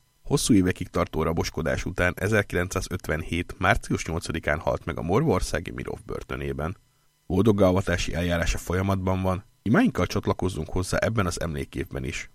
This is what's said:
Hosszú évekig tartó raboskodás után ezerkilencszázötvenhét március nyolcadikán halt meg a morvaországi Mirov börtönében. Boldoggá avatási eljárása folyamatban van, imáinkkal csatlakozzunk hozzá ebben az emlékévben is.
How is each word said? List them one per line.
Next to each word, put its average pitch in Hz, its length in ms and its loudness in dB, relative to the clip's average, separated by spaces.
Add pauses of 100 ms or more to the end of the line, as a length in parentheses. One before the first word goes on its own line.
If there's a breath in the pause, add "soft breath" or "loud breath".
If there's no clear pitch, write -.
(240)
Hosszú 139 300 2
évekig 92 340 4
tartó 82 360 0
raboskodás 80 600 -2
után 87 300 0
ezerkilencszázötvenhét 90 1400 -2
március - 480 0
nyolcadikán 80 540 -2
halt - 260 -2
meg - 120 -6
a 58 40 -4
morvaországi 90 720 0
Mirov 50 340 -8
börtönében. 69 720 -6 (480)
Boldoggá 98 400 4
avatási 90 480 2
eljárása 85 440 0
folyamatban 95 640 0
van, 92 220 0 (180)
imáinkkal 117 440 4
csatlakozzunk 92 640 -2
hozzá - 280 -2
ebben 110 280 0
az 87 160 -2
emlékévben 69 640 -6
is. - 320 -8